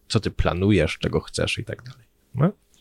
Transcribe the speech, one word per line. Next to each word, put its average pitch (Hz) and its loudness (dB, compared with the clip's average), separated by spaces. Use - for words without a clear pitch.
co - 0
ty 90 -2
planujesz, 87 2
czego 80 -2
chcesz - -4
i - -8
tak - -12
dalej. - -20
No? 147 2